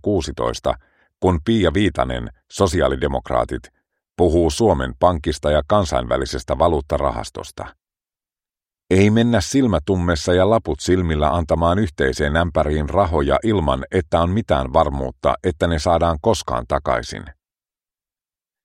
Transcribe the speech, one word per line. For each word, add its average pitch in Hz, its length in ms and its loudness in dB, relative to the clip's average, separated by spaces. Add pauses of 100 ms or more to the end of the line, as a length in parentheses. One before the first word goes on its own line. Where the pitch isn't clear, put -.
kuusitoista, 69 720 -2 (460)
kun 90 260 2
Pia 101 280 2
Viitanen, 62 560 -2 (220)
sosiaalidemokraatit, 67 1120 -2 (540)
puhuu 85 320 4
Suomen 73 500 0
Pankista 78 520 0
ja 76 160 2
kansainvälisestä 65 920 -2
valuuttarahastosta. 71 1160 -2 (1120)
Ei 98 200 6
mennä 113 320 2
silmätummessa 90 920 0
ja 92 160 4
laput 110 300 0
silmillä 80 500 0
antamaan 85 500 0
yhteiseen 73 560 -2
ämpäriin 78 540 0
rahoja 78 540 0
ilman, 73 480 0
että 87 300 0
on 85 80 2
mitään 71 440 -2
varmuutta, 69 720 0
että 90 240 0
ne 82 120 -2
saadaan 85 420 0
koskaan 62 460 -2
takaisin. 62 580 -4 (1400)